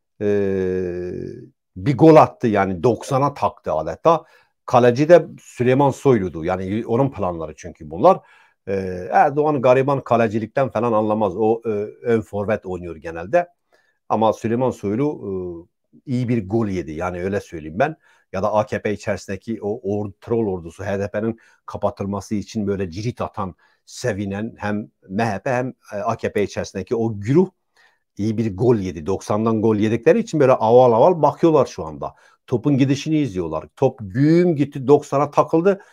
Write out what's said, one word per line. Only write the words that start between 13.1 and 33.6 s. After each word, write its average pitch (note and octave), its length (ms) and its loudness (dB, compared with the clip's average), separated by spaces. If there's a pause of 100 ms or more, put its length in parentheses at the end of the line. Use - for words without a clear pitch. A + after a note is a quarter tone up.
Ama A2 240 2
Süleyman A#2+ 380 -2
Soylu, A#2+ 500 -4
e, G#2 100 -10 (720)
iyi B2 240 -4
bir A2+ 200 -2
gol A2+ 180 0
yedi. E2+ 240 -6
Yani F2 320 -6
öyle G2 160 -2
söyleyeyim D#2+ 400 -12
ben. D#3 160 -2 (380)
Ya F#2+ 100 -6
da G#2+ 100 0
A G#2+ 120 2
K G#2 160 -6
P G#2+ 120 -4
içerisindeki G2+ 680 -8
o G2+ 80 -6
or-, G#2 520 -6
troll A2+ 260 -2
ordusu, F2 360 -8
H G2 160 -4
D G2+ 120 -4
P'nin A2+ 280 -4 (260)
kapatılması G2+ 680 -6
için G2+ 320 -6
böyle G2 240 -4
cirit G#2+ 300 -8
atan, F#2 340 -8 (300)
sevinen G#2 720 -6
hem G#2 340 -6 (180)
M G#2 160 -2
H G2+ 140 -4
P C3+ 120 -4
hem, B2+ 220 -4 (200)
e, - 20 -6
A A2 200 -4
K G#2+ 160 -4
P G#2 120 0
içerisindeki F#2+ 520 -6
o A2+ 240 -2
güruh C#3 280 2 (720)
iyi G#2+ 200 -2
bir A2 200 -2
gol A#2+ 180 4
yedi. F2 300 -6
Doksandan A2 560 -2
gol A2 140 2
yedikleri A2+ 440 2
için A3+ 200 -4
böyle C3 120 6
aval A#2+ 400 6
aval D3+ 300 4
bakıyorlar D3 440 4
şu - 200 -12
anda. D2 300 -12 (320)
Topun C3 300 0
gidişini C#3+ 400 0
izliyorlar. F2+ 580 -4